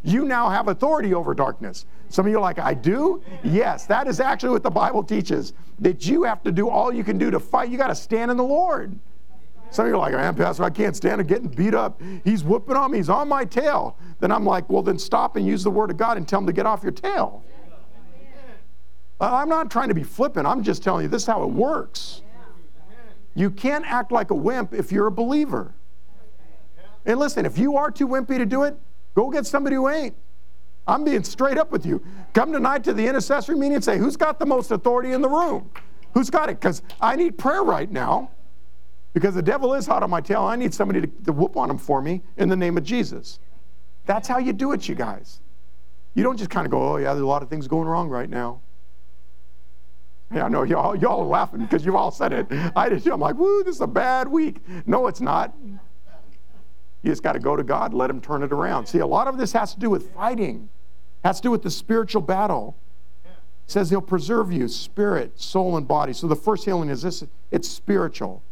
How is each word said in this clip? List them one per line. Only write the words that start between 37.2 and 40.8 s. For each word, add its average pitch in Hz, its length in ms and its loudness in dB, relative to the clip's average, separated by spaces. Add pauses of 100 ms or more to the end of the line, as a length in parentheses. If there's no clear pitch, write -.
prayer 359 280 2
right 180 260 0
now." 135 400 0 (840)
Because 180 200 2
the 180 80 0
devil 262 320 2
is 269 140 0
hot - 160 2
on 180 60 -2
my 170 100 2
tail. 202 220 0
I 202 120 0
need 240 180 0
somebody 196 280 2